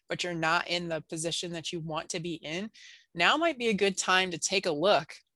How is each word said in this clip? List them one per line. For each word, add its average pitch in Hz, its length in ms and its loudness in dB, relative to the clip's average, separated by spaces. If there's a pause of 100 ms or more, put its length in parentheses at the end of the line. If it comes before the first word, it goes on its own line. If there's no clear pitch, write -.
but 175 140 -4
you're 175 100 -4
not 160 340 2
in 175 220 -2
the 160 120 -4
position 170 520 -6
that 165 180 -8
you 175 100 -6
want 160 280 -6
to 185 100 -6
be 170 140 -6
in, 170 380 -8 (420)
now 180 240 4
might 311 220 0
be 240 80 0
a 220 80 4
good 196 200 2
time 185 360 2
to 160 80 -6
take 190 260 0
a 180 60 2
look 156 420 2 (220)